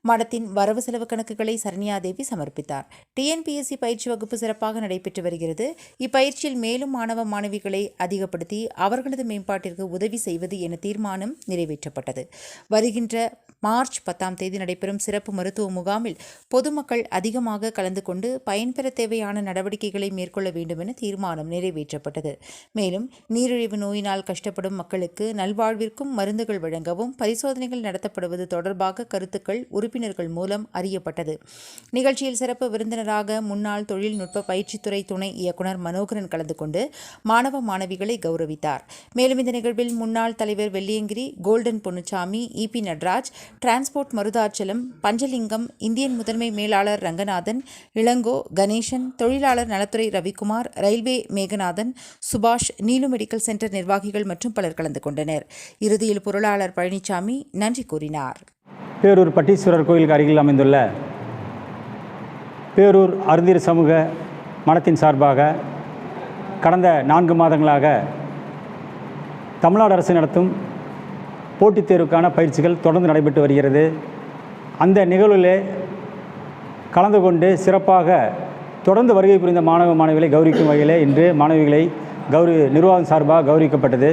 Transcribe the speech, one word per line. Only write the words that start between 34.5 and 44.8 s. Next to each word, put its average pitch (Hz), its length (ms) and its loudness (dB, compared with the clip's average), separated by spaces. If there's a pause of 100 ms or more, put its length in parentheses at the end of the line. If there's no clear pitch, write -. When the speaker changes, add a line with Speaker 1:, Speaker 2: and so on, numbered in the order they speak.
Speaker 1:
துணை 190 200 -8 (120)
இயக்குனர் 185 440 -6
மனோகரன் 190 460 -8
கலந்து 160 280 -8
கொண்டு 156 220 -6 (480)
மாணவ 254 300 0 (100)
மாணவிகளை 190 460 -6 (100)
கௌரவித்தார். 156 560 -6 (360)
மேலும் 254 240 0
இந்த 240 160 -4
நிகழ்வில் 240 420 -4
முன்னாள் 226 400 -4
தலைவர் 208 360 -4
வெள்ளியங்கிரி, 214 500 -6 (200)
கோல்டன் 220 400 0
பொன்னுச்சாமி, 185 560 -8 (220)
இ - 80 -6
பி 233 160 -6
நடராஜ், 180 420 -4 (340)
டிரான்ஸ்போர்ட் 262 540 -2
மருதாச்சலம், 208 640 -4 (220)